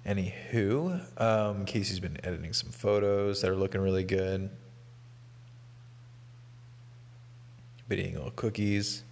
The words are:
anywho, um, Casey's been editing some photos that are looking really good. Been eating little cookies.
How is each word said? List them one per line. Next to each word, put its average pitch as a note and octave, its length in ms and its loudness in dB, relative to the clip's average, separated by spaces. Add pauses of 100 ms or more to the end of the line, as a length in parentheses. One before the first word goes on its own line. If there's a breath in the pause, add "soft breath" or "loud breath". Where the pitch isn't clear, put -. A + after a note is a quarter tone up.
anywho, A2 960 0 (180)
um, G#2+ 460 2
Casey's G2 360 -2
been E2+ 220 -6
editing E2 300 -6
some - 160 -4
photos G2+ 720 2
that F#2 100 2
are F#2+ 60 2
looking F#2+ 240 0
really F#2+ 240 2
good. F#2+ 460 0 (3500)
Been G2 100 0
eating F#2 180 -4
little - 160 -6
cookies. G#2 800 0